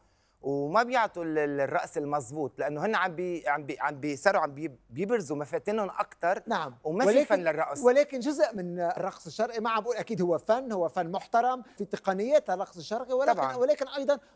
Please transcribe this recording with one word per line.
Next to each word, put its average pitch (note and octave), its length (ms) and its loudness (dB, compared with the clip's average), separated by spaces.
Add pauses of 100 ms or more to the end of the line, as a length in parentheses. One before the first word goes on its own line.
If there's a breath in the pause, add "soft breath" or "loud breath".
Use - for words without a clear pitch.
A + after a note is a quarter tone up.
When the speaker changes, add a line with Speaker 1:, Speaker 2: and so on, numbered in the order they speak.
(420)
Speaker 1:
وما C#3+ 420 0
بيعطوا A#3 400 0
ال-، D#3 140 -2
ال-، C#3+ 240 2
الرقص D#3 360 -2
المزبوط، C#3+ 640 -4
لأنه D3 260 -2
هن A3 100 0
عم F3+ 200 0
بي-، F3 320 -6
عم D3 180 0
بي-، C#3 140 -8
عم C#3 200 -4
بي-، C#3+ 160 -2
صاروا G3 260 4
عم D3 140 0
بي-، D3+ 160 -8 (180)
بيبرزوا D3+ 480 -2
مفاتنهم F#3 520 -2
أكتر. G3+ 580 -2
Speaker 2:
نعم. D#3+ 360 -2
Speaker 1:
وما F3+ 220 0
في D4 40 6
Speaker 2:
ولكن C#4+ 160 6
Speaker 1:
فن G3 140 4
للرقص. D#3 440 -2
Speaker 2:
ولكن C4+ 360 4
جزء C#4 360 0
من F3+ 240 -6
الرقص F3 460 -4
الشرقي، A3+ 340 -4
ما A3+ 100 0
عم A3 140 0
بقول A#3+ 120 -4
أكيد F#3+ 260 -4
هو F3 160 4
فن، A#3+ 340 0
هو F3 180 0
فن E3+ 220 -2
محترم، A#3+ 520 0 (140 loud breath)
في G#3 80 -6
تقنيات G#3 640 0
الرقص B3 280 -4
الشرقي، A3+ 360 -6
ولكن B3+ 200 4
Speaker 1:
طبعًا. F#3+ 220 0
Speaker 2:
ولكن C4 320 2
أيضًا C#4 320 0 (160 soft breath)